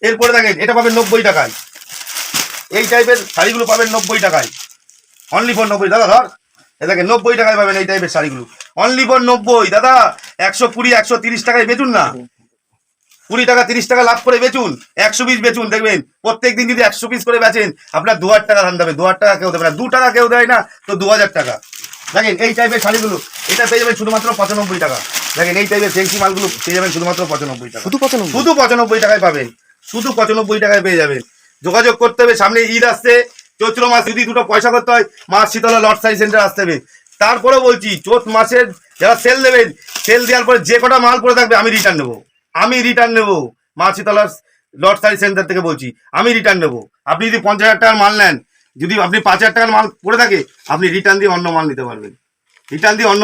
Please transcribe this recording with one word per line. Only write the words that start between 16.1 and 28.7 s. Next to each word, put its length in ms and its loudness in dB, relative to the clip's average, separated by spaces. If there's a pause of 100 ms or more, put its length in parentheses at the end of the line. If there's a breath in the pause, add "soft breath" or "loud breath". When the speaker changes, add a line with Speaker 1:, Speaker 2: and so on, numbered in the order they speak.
Speaker 1:
প্রত্যেকদিন 500 -2
যদি 120 0
একশো 240 -2
পিস 180 -6
করে 140 2
বেচেন, 300 2 (280 soft breath)
আপনার 220 0
দু 100 -4
হাজার 200 4
টাকা 160 4
ধান 120 -2
দেবে। 220 0
দু 60 0
হাজার 180 0
টাকা 180 4
কেউ 120 -2
দেবে 140 -4
না, 120 2
দু 60 -6 (100)
টাকা 200 2
কেউ 180 4
দেয় 180 4
না, 60 4 (300 loud breath)
তো 40 -8 (100)
দু 120 -4
হাজার 240 2
টাকা। 180 -4 (600)
দেখেন, 200 0 (100)
এই 120 -2
টাইপের 280 0
শাড়িগুলো, 300 -2 (360)
এটা 180 0
পেয়ে 120 2
যাবেন 180 -2
শুধুমাত্র 280 -4 (120)
পঁচানব্বই 440 -4
টাকা। 140 -4 (400)
দেখেন, 240 -2
এই 100 -2
টাইপের 240 0
ফ্যান্সি 280 -2
মালগুলো 240 -2 (180)
পেয়ে 120 -2
যাবেন 180 -2
শুধুমাত্র 260 -4 (100)
পঁচানব্বই 420 -8
টাকা। 120 -14
Speaker 2:
শুধু 180 -4
পঁচানব্বই? 320 -2
Speaker 1:
শুধু 240 2
পঁচানব্বই 460 2